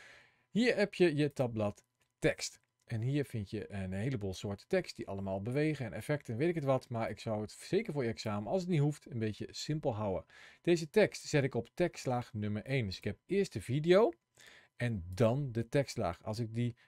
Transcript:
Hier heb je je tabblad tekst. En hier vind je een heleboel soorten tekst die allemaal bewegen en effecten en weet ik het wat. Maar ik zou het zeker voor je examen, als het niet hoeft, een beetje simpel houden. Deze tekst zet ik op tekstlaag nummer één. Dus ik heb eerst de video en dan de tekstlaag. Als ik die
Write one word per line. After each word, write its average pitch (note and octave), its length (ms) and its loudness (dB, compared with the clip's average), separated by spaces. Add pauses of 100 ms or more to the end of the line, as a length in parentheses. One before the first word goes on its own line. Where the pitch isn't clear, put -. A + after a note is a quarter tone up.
(500)
Hier A#3 260 2
heb G3+ 180 2
je E3+ 200 6
je D3 180 2
tabblad A2 520 -2 (340)
tekst. - 420 0 (260)
En A2+ 140 -4
hier C3+ 240 0
vind G#2 260 -8
je G2+ 220 -6
een F#2+ 200 -4
heleboel G2+ 420 -2
soorten - 340 -8
tekst - 280 -2
die - 100 -8
allemaal G2 360 -4
bewegen C#3 440 -2
en G2 60 -8
effecten B2 400 -4
en A2 60 -4
weet D#3+ 100 2
ik F3+ 60 0
het D3+ 100 -4
wat. C3 240 2
Maar A2+ 220 -2
ik G#2 100 -8
zou G#2+ 200 -2
het G#2 100 -6
zeker G3+ 420 -2
voor C#3+ 120 0
je A#2+ 60 0
examen, G#2 400 -4
als F#3+ 100 0
het F3+ 100 -4
niet D#3+ 100 4
hoeft, D3 300 0
een B2 80 -6
beetje A2 320 -4
simpel D3+ 440 -2
houden. G2+ 300 -2 (380)
Deze E3 280 2
tekst - 320 4
zet C#3+ 220 2
ik C3+ 100 -2
op A#2 200 -2
tekstlaag B2+ 600 -2
nummer G#2 300 -4
één. C3 220 0
Dus F#2 100 -6
ik - 80 -10
heb G#2 220 -4
eerst G3 260 0
de G#2 80 -6
video F3 520 6 (640)
en A2+ 320 -2
dan A#2+ 440 4
de A2+ 160 -2
tekstlaag. A#2 560 -2
Als G#2+ 140 -4
ik A2+ 160 -4
die A#2+ 220 -2 (120)